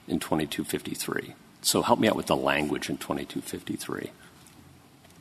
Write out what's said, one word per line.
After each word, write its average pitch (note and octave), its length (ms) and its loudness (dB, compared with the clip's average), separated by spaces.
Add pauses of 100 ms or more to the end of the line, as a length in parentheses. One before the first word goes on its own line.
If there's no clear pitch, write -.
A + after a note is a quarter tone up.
in D#2+ 100 0
twenty-two D2+ 460 -2
fifty-three. - 680 -4 (260)
So - 220 4
help A#2 160 6
me A2+ 100 6
out - 80 4
with D#2+ 100 -2
the D2+ 100 4
language C#2 520 2
in C2+ 100 -4
twenty-two - 420 -4
fifty-three. - 680 -6 (1120)